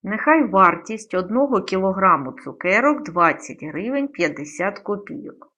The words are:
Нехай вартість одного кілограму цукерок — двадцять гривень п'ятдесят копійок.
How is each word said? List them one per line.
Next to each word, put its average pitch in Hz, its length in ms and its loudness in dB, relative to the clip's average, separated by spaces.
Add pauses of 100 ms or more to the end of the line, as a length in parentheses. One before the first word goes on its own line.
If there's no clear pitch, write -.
Нехай 254 420 2
вартість 190 680 2
одного 214 480 0
кілограму 190 680 2
цукерок — 240 720 0
двадцять 165 600 0
гривень 233 440 -4
п'ятдесят 170 720 -4
копійок. - 800 -10